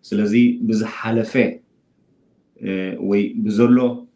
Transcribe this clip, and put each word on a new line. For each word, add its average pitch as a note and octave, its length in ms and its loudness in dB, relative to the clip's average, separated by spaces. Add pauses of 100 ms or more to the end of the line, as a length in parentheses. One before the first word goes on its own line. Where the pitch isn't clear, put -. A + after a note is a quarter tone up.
ስለዚ G#2 300 -2 (280)
ብዝሓለፈ፣ A2+ 680 -2 (1300)
እ፣ G2 100 -6 (300)
ወይ G2+ 220 0 (140)
ብዘሎ A2+ 420 4 (360)